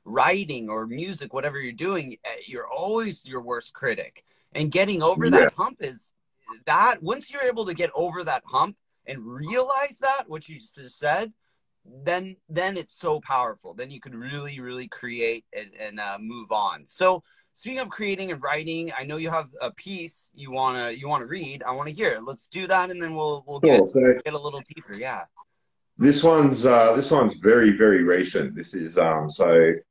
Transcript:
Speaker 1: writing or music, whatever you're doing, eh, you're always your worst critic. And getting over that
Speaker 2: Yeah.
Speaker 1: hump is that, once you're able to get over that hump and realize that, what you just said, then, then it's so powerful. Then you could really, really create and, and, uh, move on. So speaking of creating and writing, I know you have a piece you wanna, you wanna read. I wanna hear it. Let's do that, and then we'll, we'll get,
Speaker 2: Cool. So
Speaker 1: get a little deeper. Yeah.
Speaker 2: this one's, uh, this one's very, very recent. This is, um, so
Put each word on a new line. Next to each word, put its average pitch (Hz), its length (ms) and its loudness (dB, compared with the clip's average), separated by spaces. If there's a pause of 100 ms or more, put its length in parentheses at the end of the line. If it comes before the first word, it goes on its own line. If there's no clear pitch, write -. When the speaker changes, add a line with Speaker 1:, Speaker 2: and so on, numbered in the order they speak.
Speaker 1:
writing 135 640 0
or 110 180 -6
music, 147 460 -10
whatever 139 260 -6
you're 123 140 -10
doing, 151 500 -6
eh, - 60 -10 (180)
you're 113 220 -12
always 196 560 -4
your 131 160 -10
worst 120 320 -8
critic. 110 500 -8 (300)
And 151 180 -2
getting 185 320 0
over 175 260 2
that - 120 4
Speaker 2:
Yeah. - 160 4
Speaker 1:
hump 233 240 -4
is - 320 -12 (520)
that, 196 380 2
once 220 260 -6
you're 277 140 -6
able 226 220 -2
to 180 80 -6
get 165 200 -2
over 175 300 -4
that 143 220 -4
hump 160 320 -2 (280)
and 127 200 -12
realize 254 720 -2
that, 269 280 0
what 156 200 -14
you 156 120 -20
just 127 380 -20
said, 175 360 -2 (680)
then, 185 320 -4 (140)
then 185 280 -2
it's - 200 -14
so 156 240 -2
powerful. 117 520 -4
Then 123 160 -12
you 139 100 -20
could 131 140 -20
really, 139 460 -12
really 127 280 -12
create 117 640 -4
and, 104 260 -12
and, 107 200 -12
uh, 101 200 -8
move 110 320 -10
on. 92 340 -2
So 185 380 2 (300)
speaking 262 260 -10
of 247 100 -8
creating 196 420 -6
and 139 120 -10
writing, 160 520 -4
I 131 100 -10
know 151 120 -8
you 160 140 -6
have 156 180 -4 (120)
a 120 100 -6
piece 175 640 -14
you 139 160 -16
wanna, 127 400 -2
you 131 160 -12
wanna 139 180 -4
read. 139 380 -10
I 127 80 -4
wanna 143 200 -6
hear 175 200 -2
it. 113 120 -6
Let's 131 260 -14
do 185 180 -10
that, 185 240 2
and 175 100 -10
then 160 140 -8
we'll, 151 320 -4
we'll 143 120 -10
get, 139 200 8
Speaker 2:
Cool. 95 80 4
So 131 120 2 (240)
Speaker 1:
get 151 100 -6
a 147 60 -6
little 143 280 -10
deeper. 104 280 -16
Yeah. 113 280 -8 (760)
Speaker 2:
this 143 240 6
one's, 143 420 6
uh, 117 300 8
this 139 160 0
one's 123 300 4
very, 110 300 8
very 98 320 6
recent. 87 520 0
This 80 180 -12
is, 82 240 -4
um, 80 320 2
so 82 440 6 (180)